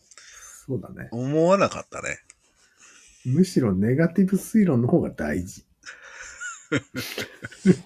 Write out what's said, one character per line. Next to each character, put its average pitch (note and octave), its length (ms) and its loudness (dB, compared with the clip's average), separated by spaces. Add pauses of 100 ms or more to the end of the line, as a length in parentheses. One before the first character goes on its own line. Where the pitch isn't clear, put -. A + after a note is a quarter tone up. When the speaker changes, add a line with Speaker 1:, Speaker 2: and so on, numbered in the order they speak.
(640)
Speaker 1:
そ C3 100 -6
う G2 60 -6
だ - 80 -14
ね。 G#2+ 220 -14
Speaker 2:
思 C#3+ 360 0
わ F#3+ 100 4
な E3 120 2
か - 120 -10
っ - 80 -14
た - 120 -12
ね。 - 180 -8 (1040)
Speaker 1:
む C#3+ 200 4
し F3+ 140 0
ろ A2+ 140 2
ネ G#2+ 220 2
ガ E3 140 2
テ G3 140 2
ィ - 20 2
ブ F#3+ 120 0
推 G#3+ 300 2
論 B2+ 140 4
の B2 60 2
方 D#3 140 4
が - 100 -4
大 F2+ 340 -4
事。 - 200 -16 (1040)
Speaker 2:
<laughs> D#3 80 0 (1080)